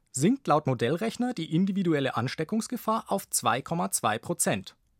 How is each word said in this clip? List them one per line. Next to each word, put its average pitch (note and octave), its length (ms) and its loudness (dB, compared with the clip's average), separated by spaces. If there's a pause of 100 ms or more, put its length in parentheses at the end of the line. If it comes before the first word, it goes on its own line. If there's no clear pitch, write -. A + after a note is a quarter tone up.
(120)
sinkt G3 360 2
laut D3+ 200 4
Modellrechner E3+ 680 0
die E3 200 -6
individuelle F3 640 2
Ansteckungsgefahr G#3+ 920 -2
auf G3 220 -4
zwei A#2+ 320 0
Komma F3+ 300 -4
zwei A2 260 0
Prozent. - 580 -2 (240)